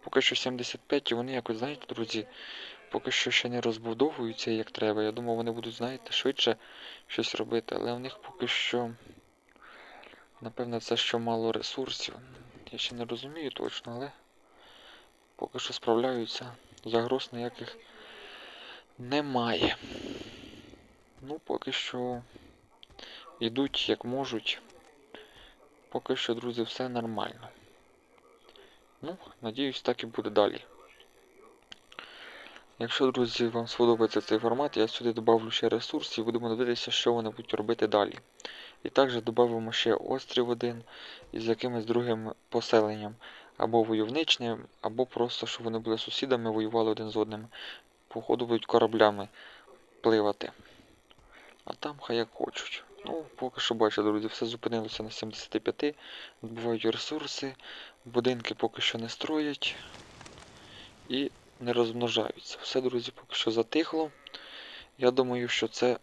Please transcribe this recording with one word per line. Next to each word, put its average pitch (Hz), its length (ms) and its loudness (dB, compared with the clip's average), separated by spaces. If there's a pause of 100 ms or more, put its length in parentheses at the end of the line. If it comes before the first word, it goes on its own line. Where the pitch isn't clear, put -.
Поки - 200 2
що - 160 2
сімдесят 127 440 -4
п'ять, - 300 0
і 120 40 2
вони 123 180 -2
якось, 120 240 -2
знаєте, 139 380 -6
друзі, 113 320 -4 (640)
поки - 200 -2
що - 200 2
ще - 180 4
не 120 120 -2
розбудовуються 117 880 0
як 110 200 0
треба. 107 320 2
Я 107 100 0
думав, 117 240 -2
вони 117 140 -2
будуть, 113 240 -6
знаєте, 127 380 -6
швидше 127 440 2 (500)
щось - 280 -2
робити, 117 440 -2
але 120 140 -2
в 123 80 -6
них 131 180 -10
поки - 300 -6
що, 120 420 0 (1500)
напевно, 117 400 -4
це - 160 0
що - 220 0
мало 117 340 2
ресурсів. - 600 -4 (580)
Я 113 60 -10
ще - 160 -4
не 120 100 -4
розумію 139 460 -6
точно, - 460 -6
але... 131 140 -6 (1300)
Поки - 220 -6
що - 140 -6
справляються. 120 800 0 (320)
Загроз 117 480 0
ніяких 120 440 -8 (1200)
немає. 123 800 0 (1500)
Ну, 147 220 -10
поки - 280 -4
що 123 500 -4 (1160)
йдуть 120 480 0
як - 160 2
можуть. 123 580 -2 (1300)
Поки 131 280 -2
що, - 180 0
друзі, 117 280 -4
все 127 260 -4
нормально. 113 600 -4 (1500)
Ну, 170 140 -8 (260)
надіюсь, 123 400 -2
так - 200 2
і 117 40 -6
буде 113 240 -4
далі. 101 340 4 (2250)
Якщо, 123 320 4
друзі, 123 360 2
вам 117 200 0
сподобається 113 540 6
цей 110 180 2
формат, 117 380 2
я 110 120 4
сюди 120 240 0
добавлю 113 380 4
ще - 180 2
ресурсів 113 560 -2
і - 20 2
будемо 117 220 0
дивитися, 120 420 0
що - 220 4
вони 113 180 2
будуть - 240 -8
робити 113 320 2
далі. 104 320 4 (640)
І - 60 -4
також 123 340 4
добавимо 113 500 4
ще - 220 4
острів 127 540 0
один 120 340 -2 (500)
із 113 160 -4
якимось 117 360 0
другим 113 480 0 (160)
поселенням. 107 680 4 (420)
Або 110 260 4
войовничним, 117 840 0 (160)
або 113 260 0
просто, 120 400 -2
щоб - 180 -8
вони 113 140 -2
були 110 200 0
сусідами, 120 520 0
воювали 110 400 2
один 107 200 -2
з 110 60 -2
одним. 110 320 0 (600)
Походу 120 380 0
будуть 117 200 2
кораблями 110 600 6 (720)
пливати. 107 520 4 (1120)
А - 80 -10
там 147 280 -6
хай 117 160 -2
як 117 160 0
хочуть. - 520 -2 (200)
Ну, 160 200 -4 (120)
поки - 240 -6
що, - 140 2
бачите, 110 280 4
друзі, 107 240 2
все 117 200 -2
зупинилося 113 560 -2
на 110 80 -6
сімдесяти - 500 -6
п'яти. - 340 0 (480)
Добувають 113 420 -2
ресурси, 135 720 -2 (500)
будинки 120 500 2
поки - 280 0
що - 160 2
не 113 100 -4
строять 151 680 -2 (1300)
і 135 220 -2 (300)
не 120 120 -2
розмножаються. 117 880 0
Все, - 180 0
друзі, 123 340 0
поки - 200 -14
що - 160 0
затихло. 156 600 0 (880)
Я 127 120 6
думаю, 123 380 2
що - 200 0
це 123 340 4